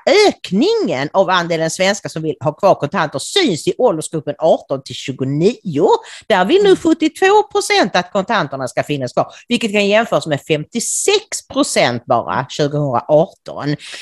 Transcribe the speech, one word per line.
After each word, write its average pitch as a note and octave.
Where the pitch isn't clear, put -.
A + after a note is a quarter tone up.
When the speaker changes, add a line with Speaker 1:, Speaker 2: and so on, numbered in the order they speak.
Speaker 1:
ökningen A3
av F#3+
andelen E3
svenskar F#3+
som D#3
vill D#3
ha D3+
kvar F#3
kontanter D#3
syns A#3+
i F3
åldersgruppen D#3+
arton D#3+
till -
tjugonio. D3
Där F#3
vill E4
nu G4+
Speaker 2:
Mm. F#4
Speaker 1:
sjuttiotvå F#4+
procent G4
att F3+
kontanterna F3
ska -
finnas C3+
kvar, D3
vilket A#3+
kan G3+
jämföras G3+
med D3
femtiosex -
procent C#3
bara A#2
tjugohundraarton. D3